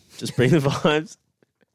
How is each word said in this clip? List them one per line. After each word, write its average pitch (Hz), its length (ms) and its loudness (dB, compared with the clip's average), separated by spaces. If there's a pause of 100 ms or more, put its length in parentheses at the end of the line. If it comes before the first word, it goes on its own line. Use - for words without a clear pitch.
(180)
Just - 180 -10
bring 127 160 2
the 175 60 4
<laughs> 139 120 0
vibes. 156 480 -2 (580)